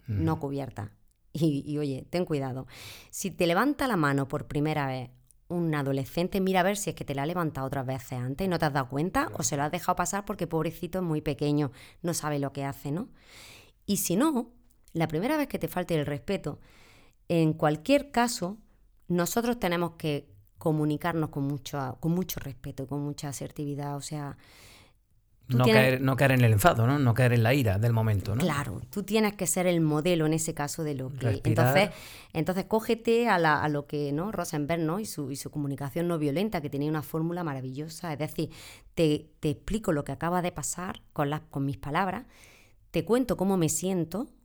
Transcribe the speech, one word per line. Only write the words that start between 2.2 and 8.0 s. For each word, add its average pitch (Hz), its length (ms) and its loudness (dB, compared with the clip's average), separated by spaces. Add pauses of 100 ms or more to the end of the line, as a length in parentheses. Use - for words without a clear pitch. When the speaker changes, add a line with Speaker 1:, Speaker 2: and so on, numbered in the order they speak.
Speaker 1:
cuidado. 135 420 -4 (420)
Si - 220 -6
te 165 160 2
levanta 208 400 2
la 160 100 2
mano 139 300 2
por 151 200 -6
primera 151 380 0
vez 127 240 -6 (380)
un 170 260 0
adolescente, 143 640 -2
mira 185 200 2
a 175 40 4
ver 202 140 0
si 170 140 -4
es 165 40 -10
que - 100 -10
te 139 100 -6
la 139 80 -2
ha - 20 -2
levantado 160 400 -2
otras 131 220 -4
veces 131 320 -6